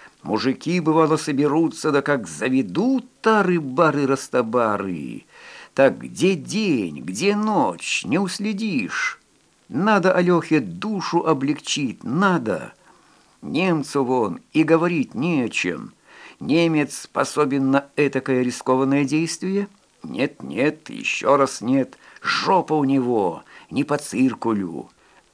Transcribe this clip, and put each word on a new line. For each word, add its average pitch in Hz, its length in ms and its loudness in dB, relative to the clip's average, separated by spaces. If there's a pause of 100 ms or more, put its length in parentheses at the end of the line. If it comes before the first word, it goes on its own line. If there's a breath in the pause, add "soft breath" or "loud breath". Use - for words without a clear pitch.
(220 loud breath)
Мужики, 127 600 -2
бывало, 156 340 4
соберутся, 151 800 0
да 139 80 2
как 139 260 -2
заведут 131 800 0 (160)
тары-бары-растобары. 127 2000 0 (500 loud breath)
Так - 260 4
где 185 360 0
день, 127 640 -2
где 120 380 -2
ночь, 185 680 -2
не 139 160 0
уследишь. 196 1000 -4 (480)
Надо 190 440 2
Алёхе 175 460 2
душу 165 680 -4
облегчить, 143 800 -2
надо. 131 680 0 (720 soft breath)
Немцу 156 580 0
вон 117 380 0 (120)
и 156 100 4
говорить 165 500 2
не 147 300 0
о 110 60 -2
чем. 78 440 -6 (460 loud breath)
Немец 156 600 0
способен 135 680 0
на 139 160 2 (100)
этакое 135 460 0
рискованное 131 640 0
действие? 165 640 -2 (340)
Нет, 139 400 -6
нет, 135 480 -4
ещё - 480 0
раз 135 240 0
нет. 127 380 0 (240 loud breath)
Жопа 175 500 0
у 151 100 2
него, 120 600 0 (260 loud breath)
не 123 140 -2
по 143 160 -2
циркулю. 104 920 -2 (440 soft breath)